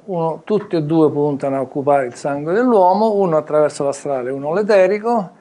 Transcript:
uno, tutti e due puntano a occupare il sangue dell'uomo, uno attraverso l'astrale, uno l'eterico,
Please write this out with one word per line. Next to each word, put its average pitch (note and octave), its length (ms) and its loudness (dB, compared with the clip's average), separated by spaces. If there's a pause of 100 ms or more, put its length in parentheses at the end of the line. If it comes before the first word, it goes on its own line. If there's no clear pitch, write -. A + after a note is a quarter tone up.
uno, E3 380 -4
tutti G#3 320 -2
e D#3+ 80 0
due D#3 260 4
puntano C#3+ 460 -2
a C3+ 40 -2
occupare C#3 460 0
il B2 80 -10
sangue D3 400 -6
dell'uomo, G#3+ 580 4
uno F#3+ 240 0
attraverso D3+ 480 0
l'astrale, C3+ 460 -4
uno C#3 240 -6
l'eterico, G#3 760 0 (100)